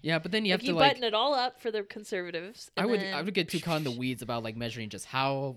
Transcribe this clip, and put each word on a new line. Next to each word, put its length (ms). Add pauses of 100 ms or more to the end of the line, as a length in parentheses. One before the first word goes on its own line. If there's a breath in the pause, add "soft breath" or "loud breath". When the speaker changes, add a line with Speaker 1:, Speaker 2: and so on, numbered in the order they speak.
Speaker 1:
Yeah, 160
but 140
then 120
you 80
Speaker 2:
Like, 80
Speaker 1:
have 60
Speaker 2:
you 80
Speaker 1:
to, 40
like, 120
Speaker 2:
button 140
it 100
all 180
up 300
for 80
the 120
conservatives, 920
Speaker 1:
I 60
Speaker 2:
and 80
Speaker 1:
would, 100
Speaker 2:
then 140
Speaker 1:
I 80
would 100
get 160
too 120
caught 180
in 60
the 60
weeds 300
about, 220
like, 120
measuring 360
just 160
how 500